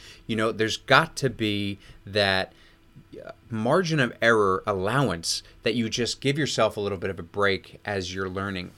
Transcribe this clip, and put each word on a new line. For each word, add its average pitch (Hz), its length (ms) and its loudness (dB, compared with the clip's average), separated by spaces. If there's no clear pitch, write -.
You 113 80 -4
know, 110 160 0
there's 107 280 -2
got 151 380 4
to 135 140 -2
be 101 480 -2
that, 98 460 0
uh, - 80 -12
margin 151 500 0
of 123 220 0
error 107 440 4
allowance 101 760 0
that 113 120 0
you 113 160 0
just 113 320 -2
give 139 160 0
yourself 117 400 2
a - 20 -2
little 101 160 -2
bit 98 140 -4
of 92 80 -8
a 95 40 -10
break 98 640 -2
as 95 300 -4
you're 95 140 -4
learning. 92 500 -6